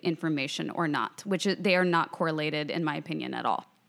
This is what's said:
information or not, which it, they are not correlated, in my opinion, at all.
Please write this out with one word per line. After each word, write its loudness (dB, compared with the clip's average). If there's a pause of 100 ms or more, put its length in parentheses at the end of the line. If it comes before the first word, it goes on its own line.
information -2
or -2
not, -2
which 0
it, 0
they 4
are 6
not 2
correlated, 0
in -2
my 0
opinion, -6
at -4
all. 0 (240)